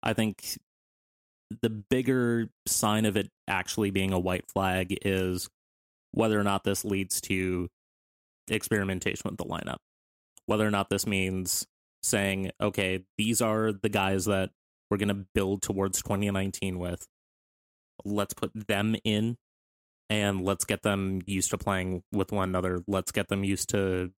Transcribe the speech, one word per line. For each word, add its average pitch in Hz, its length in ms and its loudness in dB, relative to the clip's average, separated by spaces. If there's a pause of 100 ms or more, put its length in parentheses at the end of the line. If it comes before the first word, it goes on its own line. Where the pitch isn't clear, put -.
I 117 120 0
think - 440 -2 (1040)
the 117 80 2
bigger 120 800 2 (180)
sign 110 380 2
of 104 120 4
it 101 120 0 (180)
actually 98 440 0
being 95 220 0
a 92 60 2
white 90 300 -2
flag 92 540 0
is 92 460 0 (640)
whether 110 280 2
or 104 40 0
not 98 200 0
this 98 220 0
leads 98 360 -2
to 92 460 -2 (840)
experimentation 98 800 -2
with - 80 -10
the - 80 -6
lineup, - 320 -6 (680)
whether 107 200 2
or 107 60 2
not 98 180 0
this 98 180 0
means 95 580 0 (360)
saying, 95 500 0 (100)
"Okay, 92 440 0 (120)
these 110 240 2
are 110 300 2
the 101 180 -2
guys 95 360 2
that 95 260 2 (380)
we're 104 80 2
gonna 98 360 0
build 98 280 2
towards 98 400 -2
twenty 101 300 0
nineteen 95 480 -2
with. 87 280 -6 (960)
Let's 101 280 -2
put - 180 -6 (160)
them 107 360 2
in 110 340 2 (720)
and 101 340 2
let's 95 220 0
get 101 180 -2
them 95 420 0
used 95 260 -2
to 98 60 -2
playing 92 540 -2
with 101 200 0
one 95 180 0
another. 90 380 0
Let's 98 240 0
get 101 180 0
them 98 140 0
used 98 260 -2
to 92 480 0